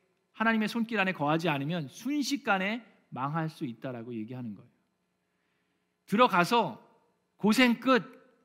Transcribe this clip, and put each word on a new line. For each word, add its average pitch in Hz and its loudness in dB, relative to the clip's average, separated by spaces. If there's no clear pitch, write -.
하나님의 220 0
손길 226 -4
안에 190 0
거하지 165 0
않으면 147 -2
순식간에 233 -2
망할 151 -4
수 - -12
있다라고 120 -10
얘기하는 113 -10
거예요. 120 -20
들어가서 190 4
고생 226 4
끝, 247 4